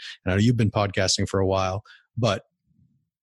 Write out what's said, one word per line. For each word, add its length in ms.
and 80
I 40
know 40
you've 160
been 140
podcasting 580
for 120
a 60
while, 360
but 280